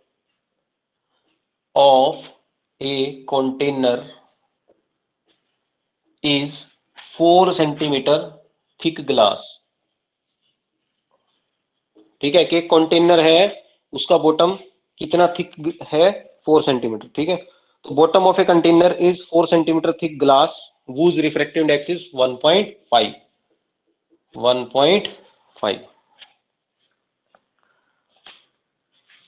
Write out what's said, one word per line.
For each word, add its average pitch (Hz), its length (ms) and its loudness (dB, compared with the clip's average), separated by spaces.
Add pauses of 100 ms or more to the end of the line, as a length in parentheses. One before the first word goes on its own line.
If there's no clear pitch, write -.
(1800)
of 139 480 2 (580)
a 139 500 -6
container 135 680 -2 (2250)
is 143 320 -4 (640)
four 180 400 4
centimeter 147 580 0 (640)
thick 160 300 -6
glass। 107 340 0 (2750)
ठीक 143 140 -2
है, - 100 4
कि 165 120 -2
एक 170 140 -4
कंटेनर 170 540 4
है, 175 400 2 (280)
उसका 165 240 -2
बॉटम 156 380 0 (460)
कितना 170 260 0 (120)
थिक 175 120 -10 (400)
है, 165 180 2 (360)
फ़ोर 151 180 2
सेंटीमीटर। 120 520 -4
ठीक 156 140 -4
है, 185 60 -2
तो - 600 -16
bottom 165 360 4
of 175 120 0
a 175 60 0
container 170 400 4 (200)
is 175 120 -4 (120)
four 165 200 2
centimeter 165 480 0
thick 156 220 -8
glass 139 340 2 (300)
whose 151 400 0
refractive 147 360 -4
index 147 320 -2
is - 180 -16
one 127 220 -2 (100)
point 190 280 0 (200)
five, 110 200 0 (1200)
वन 123 360 -2
पॉइंट 160 360 0 (480)
फ़ाइव। 98 300 -6 (3500)